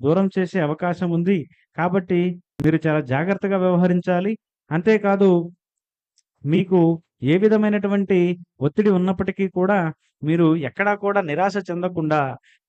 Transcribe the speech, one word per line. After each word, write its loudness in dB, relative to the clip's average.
దూరం 2
చేసే -4
అవకాశం -2
ఉంది. 0
కాబట్టి -2
మీరు 2
చాలా 0
జాగ్రత్తగా -2
వ్యవహరించాలి. 0
అంతేకాదు, 2
మీకు 2
ఏ 2
విధమైనటువంటి 2
ఒత్తిడి 0
ఉన్నప్పటికీ -2
కూడా 0
మీరు 2
ఎక్కడా -2
కూడా 0
నిరాశ -2
చెందకుండా, -2